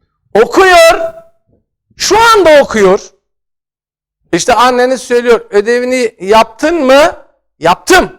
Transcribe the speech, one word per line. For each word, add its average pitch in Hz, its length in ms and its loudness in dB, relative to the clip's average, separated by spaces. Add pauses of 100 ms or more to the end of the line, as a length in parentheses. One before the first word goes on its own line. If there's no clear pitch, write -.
(440)
Okuyor. 349 720 2 (840)
Şu - 220 -4
anda 381 420 2
okuyor. 202 380 0 (1300)
İşte 175 200 0
anneniz 247 480 -2
söylüyor, 240 480 -2
"Ödevini 240 720 -4
yaptın 226 680 -2
mı?" 277 300 2 (440)
"Yaptım." 185 600 -2